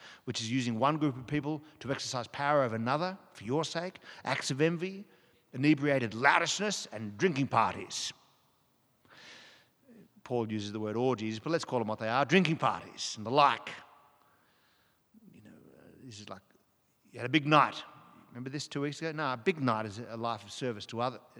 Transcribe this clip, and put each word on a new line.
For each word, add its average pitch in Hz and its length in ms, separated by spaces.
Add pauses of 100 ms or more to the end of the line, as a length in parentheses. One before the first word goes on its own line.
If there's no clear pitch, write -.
(240)
which - 180
is 110 80
using 120 300
one 143 180
group 147 180
of 127 120
people 147 360 (160)
to 120 120
exercise 131 380
power 143 340
over 113 120
another 147 400 (180)
for - 100
your 135 200
sake, 170 360 (240)
acts - 260
of 135 120
envy, 175 440 (480)
inebriated 135 640
loutishness, 165 720
and 107 320
drinking 139 280
parties. - 640 (2000)
Paul 113 280
uses 104 200
the 107 80
word 107 180
orgies, 110 400
but 151 140
let's 165 140
call 127 120
them 113 100
what 107 120
they 110 100
are, 131 160
drinking 165 320
parties - 600
and 113 60
the 107 60
like. 135 400 (1600)
You - 120
know, - 80 (260)
uh, 69 40 (220)
this 113 160
is 104 100
like, 98 120 (680)
you 117 80
had 120 80
a - 20
big 143 160
night. 143 380 (460)
Remember 127 200
this 139 180
two 147 140
weeks 143 180
ago? 160 120
No, 151 220
a 127 40
big 156 240
night 110 240
is 104 140
a 113 180
life 113 260
of 101 80
service 117 360
to 113 120
other, 123 220 (180)